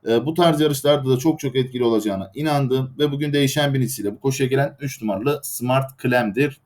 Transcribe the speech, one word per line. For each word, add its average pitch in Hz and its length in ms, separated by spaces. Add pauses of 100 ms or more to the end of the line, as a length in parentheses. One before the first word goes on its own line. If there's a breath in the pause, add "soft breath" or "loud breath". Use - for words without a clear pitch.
e, 151 180
bu 160 80
tarz 165 260
yarışlarda 143 500
da 131 60
çok 156 240
çok 131 160
etkili 123 280
olacağına 104 500
inandığım 135 640
ve 147 140
bugün 143 200
değişen 143 420
binisiyle 110 380
bu 104 80
koşuya 135 280
gelen 139 320
üç 135 220
numaralı 110 400
Smart 131 600
Clem'dir 127 640